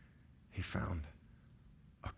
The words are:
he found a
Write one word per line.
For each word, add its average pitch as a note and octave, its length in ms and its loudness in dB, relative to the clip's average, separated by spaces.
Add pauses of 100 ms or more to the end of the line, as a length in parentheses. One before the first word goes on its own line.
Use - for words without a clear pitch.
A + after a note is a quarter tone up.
(500)
he F#2 140 4
found - 400 6 (1000)
a - 140 2